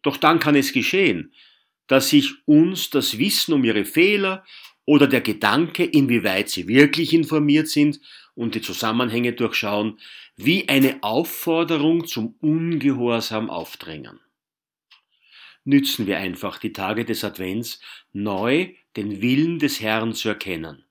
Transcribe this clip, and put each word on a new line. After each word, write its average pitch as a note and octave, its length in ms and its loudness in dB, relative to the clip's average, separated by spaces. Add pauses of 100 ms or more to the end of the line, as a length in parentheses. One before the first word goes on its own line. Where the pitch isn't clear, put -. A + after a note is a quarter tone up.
Doch C#3 140 -2
dann D#3+ 240 4
kann D3 160 2
es C#3 160 2
geschehen, B2 600 0 (540)
dass C3+ 220 2
sich C#3 260 4 (120)
uns E3+ 440 4
das B2 280 -2
Wissen D#3+ 360 0
um C#3 80 2
ihre G#2 220 2
Fehler F#3+ 600 0 (400)
oder C#3+ 220 6
der C3 140 2
Gedanke, B2+ 640 0
inwieweit A#2 640 2
sie F2 180 -8
wirklich C#3+ 460 4
informiert D3+ 560 2
sind D3 320 0 (340)
und A#2 220 -6
die G#2+ 40 -2
Zusammenhänge A#2 720 -2
durchschauen, G#2+ 680 -4 (360)
wie D3+ 320 0
eine C3+ 360 4
Aufforderung E3 1040 0
zum A#2 320 -6
Ungehorsam C3 1080 -2
aufdrängen.“ D#2 680 -12 (1500)
Nützen C3+ 440 2
wir F2+ 100 -2
einfach F#2 400 -8
die - 140 -8
Tage G#2 320 -6
des A2+ 180 -6
Advents, G2+ 580 -8 (320)
neu G#2+ 640 -2 (220)
den G#2 260 -6
Willen D3+ 380 0
des C#3+ 200 -2
Herrn A2 320 -2
zu A2 160 -4
erkennen D#2+ 640 -8